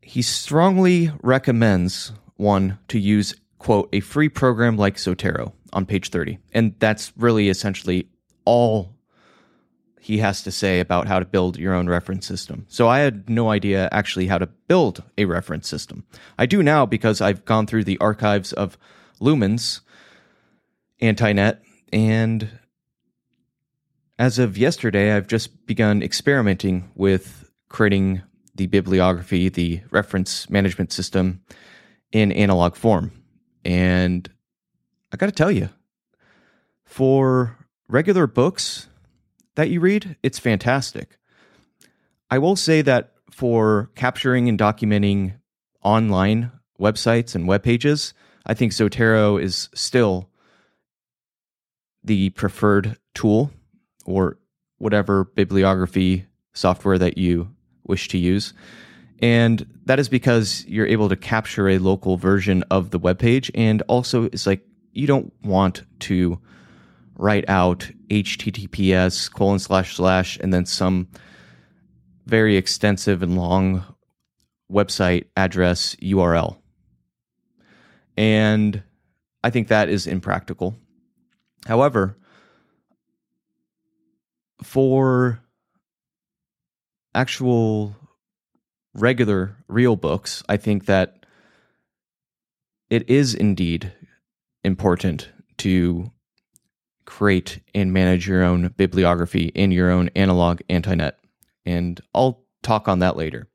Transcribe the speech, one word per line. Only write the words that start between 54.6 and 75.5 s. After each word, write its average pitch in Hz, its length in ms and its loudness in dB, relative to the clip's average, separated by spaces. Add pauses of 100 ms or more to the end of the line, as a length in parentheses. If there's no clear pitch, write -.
whatever 101 460 0
bibliography 95 1000 0 (280)
software 95 440 0
that 90 220 0
you 87 340 -2 (300)
wish - 260 -6
to 95 80 -4
use. 92 360 0 (640)
And 117 460 2 (200)
that 131 120 2
is 135 120 0
because 117 580 0
you're 107 180 -2
able 107 220 2
to 92 80 0
capture 107 540 -2
a 95 80 2
local 95 400 0
version 92 520 0
of 95 220 0
the 90 80 -4
web 90 180 0
page. 123 380 0
And 110 320 2
also, 123 380 0
it's - 200 -6
like, 98 160 0 (300)
you 139 160 -4
don't 139 240 0 (100)
want 95 420 0 (180)
to 90 380 -2 (760)
write 101 320 0
out 90 420 0 (200)
H 104 280 -2
T - 140 -8
T 98 160 -12
P 95 260 0
S 92 360 0
colon 98 300 0
slash 95 360 -2
slash 92 420 0
and 95 160 -2
then 90 120 0
some 92 420 -2 (1200)
very 110 320 4
extensive 95 680 0
and 90 140 0
long 92 460 0 (880)
website 95 540 0 (120)
address 90 600 0